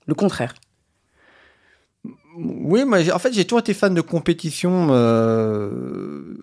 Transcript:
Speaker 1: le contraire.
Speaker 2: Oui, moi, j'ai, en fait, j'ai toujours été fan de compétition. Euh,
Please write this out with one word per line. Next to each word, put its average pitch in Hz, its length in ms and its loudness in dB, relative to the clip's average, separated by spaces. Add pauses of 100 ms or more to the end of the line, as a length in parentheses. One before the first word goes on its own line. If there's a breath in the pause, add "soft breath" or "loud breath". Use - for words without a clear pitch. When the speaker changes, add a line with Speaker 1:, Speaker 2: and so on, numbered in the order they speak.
Speaker 1:
le 151 80 -2
contraire. 143 400 -2 (1800 soft breath)
Speaker 2:
Oui, 170 480 0
moi, 220 160 4
j'ai, 165 120 2
en - 80 0
fait, 254 120 -2
j'ai 202 120 2
toujours 240 160 0
été 226 140 0
fan 196 200 0
de 170 60 0
compétition. 170 880 0
Euh, 110 1500 0